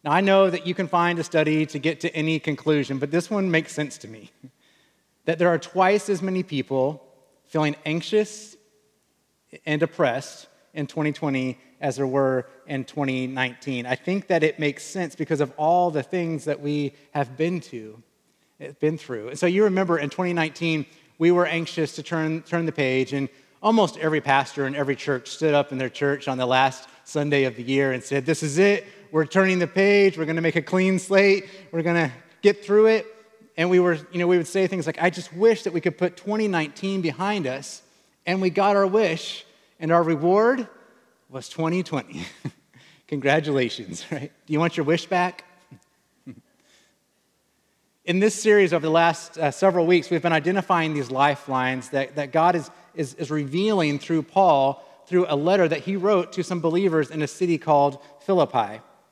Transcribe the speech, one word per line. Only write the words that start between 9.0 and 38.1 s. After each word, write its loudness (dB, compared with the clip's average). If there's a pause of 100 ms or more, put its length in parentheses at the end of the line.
and -2
depressed -2 (260)
in -6
twenty -4
twenty -4 (220)
as -4
there -2
were 0 (180)
in -6
twenty -4
nineteen. -6
I -2
think -6
that 2
it 0
makes -4
sense -8
because -4
of -2
all 2
the -2
things -4
that -4
we -4 (180)
have -4
been -2
to, -16 (800)
been 0
through. -10
And -12
so 0
you 4
remember 2
in -2
twenty -4
nineteen, -2 (320)
we 6
were 6
anxious -4
to -12
turn, -4
turn -2
the -2
page, 0
and -4 (320)
almost 2
every 0
pastor 0
in -6
every -2
church -4
stood 0
up 2
in -8
their -4
church -4
on -4
the -2
last 0 (160)
Sunday 0
of -2
the -12
year 0
and -6
said, -4
"This -2
is -4
it. 2 (240)
We're 0
turning 2
the 0
page. 4
We're -2
gonna -2
make 0
a 0
clean 2
slate. 2 (240)
We're -4
gonna 0 (300)
get 2
through 4
it." 2 (500)
And 0
we 6
were, 2 (120)
you -6
know, 0
we 4
would 0
say 0
things -4
like, -6
"I 2
just -14
wish 2
that -6
we -2
could -2
put -4
twenty -4
nineteen -4
behind -4
us," -10 (420)